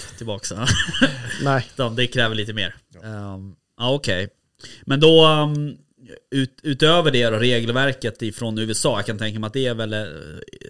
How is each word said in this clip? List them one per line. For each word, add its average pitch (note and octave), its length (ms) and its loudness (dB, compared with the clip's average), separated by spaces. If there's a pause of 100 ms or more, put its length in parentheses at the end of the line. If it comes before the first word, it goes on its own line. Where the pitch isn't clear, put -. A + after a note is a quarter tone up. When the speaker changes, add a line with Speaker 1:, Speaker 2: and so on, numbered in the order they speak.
(180)
Speaker 1:
tillbaka. G#2+ 480 -8 (360)
<laughs> C#3+ 420 -2
Speaker 2:
Nej. C3+ 300 0
Speaker 1:
Utan A#2 220 -4
det B2 100 2
kräver A#2 280 0
lite G#2 180 -6
mer. G2+ 240 -6 (120)
Speaker 3:
Ja. E2+ 120 -20 (340)
Speaker 1:
Ehm, F#2+ 200 -14 (240)
ja, B2 160 0
okej. G#2 340 -2 (540)
Men C3+ 180 0
då, D#3+ 240 10
ehm, D3+ 520 2 (540)
ut-, C3+ 320 -2
utöver D#3 480 4
det A#2+ 200 4
då, G#2+ 60 2
regelverket A#2+ 840 0
ifrån A2 360 -4
U A2 120 -2
S - 160 0
A, C#3 100 4
jag G2+ 100 -2
kan G#2+ 120 -4
tänka G#2+ 220 -4
mig G#2+ 60 -4
att G#2+ 60 -8
det C3+ 140 -2
är B2 80 -2
väl, A2 180 -4
eh, G#2+ 60 -2 (720)